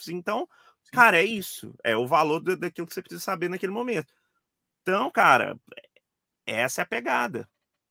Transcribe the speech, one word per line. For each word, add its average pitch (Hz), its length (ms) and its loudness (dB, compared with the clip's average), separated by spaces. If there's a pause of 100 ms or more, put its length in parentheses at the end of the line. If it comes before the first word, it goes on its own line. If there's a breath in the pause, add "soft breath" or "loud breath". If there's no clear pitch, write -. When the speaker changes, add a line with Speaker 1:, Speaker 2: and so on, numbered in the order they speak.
Speaker 1:
Então, 202 380 -4 (380 soft breath)
Speaker 2:
Sim. - 80 -20
Speaker 1:
cara, 220 260 6
é 170 60 4
isso. 190 580 -8
É 113 140 2
o 123 100 0
valor 151 340 2
do, 170 160 -2
daquilo 170 300 -8
que - 80 -18
você 190 80 -8
precisa 170 200 -14
saber 175 260 -4
naquele 185 240 -6
momento. 226 400 -6 (680)
Então, 220 280 -2
cara, 131 480 4 (880)
essa 120 360 -2
é - 20 -2
a - 20 -8
pegada, 240 640 -4 (420)